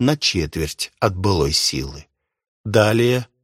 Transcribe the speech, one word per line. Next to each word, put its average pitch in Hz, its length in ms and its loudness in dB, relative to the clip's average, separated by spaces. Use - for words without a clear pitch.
на 143 160 4
четверть - 840 -4
от 104 160 0
былой 92 380 0
силы. 71 540 -4
Далее, 113 640 2